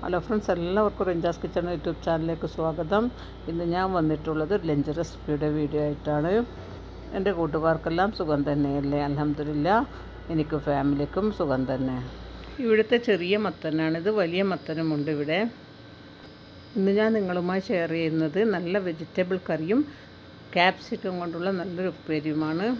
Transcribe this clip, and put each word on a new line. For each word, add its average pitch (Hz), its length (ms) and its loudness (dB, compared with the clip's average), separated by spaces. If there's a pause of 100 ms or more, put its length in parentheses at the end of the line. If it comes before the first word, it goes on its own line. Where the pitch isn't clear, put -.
ഹലോ 180 200 0
ഫ്രണ്ട്സ്, 214 300 0
എല്ലാവർക്കും 190 540 2
റിഞ്ചാസ് 170 340 0
കിച്ചൺ 170 300 -2
YouTube 160 340 -4
ചാനലിലേക്ക് 165 480 0
സ്വാഗതം. 165 500 0 (460)
ഇന്ന് 170 140 -2 (100)
ഞാൻ 185 120 2 (100)
വന്നിട്ടുള്ളത് 156 600 2
ഒരു 185 140 0
ലഞ്ച് 147 260 2
റെസിപ്പിയുടെ 151 520 -2 (100)
വീഡിയോ 151 260 0
ആയിട്ടാണ്. 147 480 0 (840)
എൻ്റെ 196 220 2
കൂട്ടുകാർക്കെല്ലാം 165 800 2
സുഖം 151 300 2
തന്നെയല്ലേ? 143 580 2
അൽഹംദുലില്ലാ, 147 680 0 (560)
എനിക്ക് 156 240 0 (100)
ഫാമിലിക്കും 143 600 2 (120)
സുഖം 135 320 2
തന്നെ. 131 260 0 (680)
ഇവിടുത്തെ 220 320 4 (100)
ചെറിയ 185 300 4 (100)
മത്തനാണിത്, 160 640 0 (100)
വലിയ 175 300 2
മത്തനുമുണ്ട് 156 640 -2
ഇവിടെ. 147 240 0 (1400)
ഇന്ന് 196 200 4
ഞാൻ 220 200 4
നിങ്ങളുമായി 180 500 0
ഷെയർ 170 300 0
ചെയ്യുന്നത് 160 420 0 (140)
നല്ല 175 200 -2 (140)
വെജിറ്റബിൾ 180 600 -2
കറിയും 170 320 2 (760)
ക്യാപ്സിക്കം 185 680 2
കൊണ്ടുള്ള 175 380 -2
നല്ലൊരു 175 340 -4
ഉപ്പേരിയുമാണ്. 156 720 -2 (120)